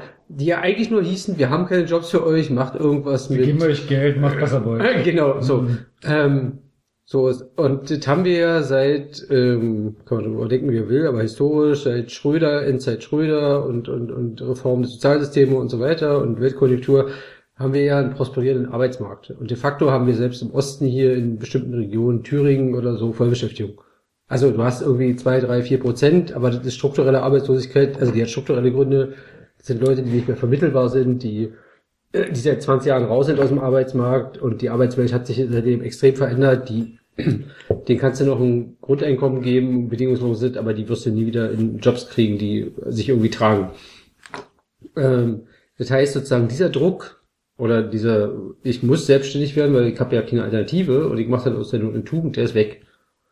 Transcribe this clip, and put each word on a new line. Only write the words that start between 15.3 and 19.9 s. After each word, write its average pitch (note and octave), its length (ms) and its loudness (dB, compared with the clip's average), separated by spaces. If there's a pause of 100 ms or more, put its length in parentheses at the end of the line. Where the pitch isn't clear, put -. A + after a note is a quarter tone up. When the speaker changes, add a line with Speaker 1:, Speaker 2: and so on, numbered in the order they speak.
Speaker 1:
und B2 160 0
so A#2+ 100 -4
weiter D3 420 0
und A#2 200 -2
Weltkonjunktur, C3+ 680 2 (460)
haben C3+ 180 -2
wir C#3+ 100 2
ja C#3+ 160 2
einen C3 160 -2
prosperierenden B2+ 580 -2
Arbeitsmarkt. A#2 560 -4
Und A#2+ 220 -10
de A#2 60 -4
facto C#3+ 340 0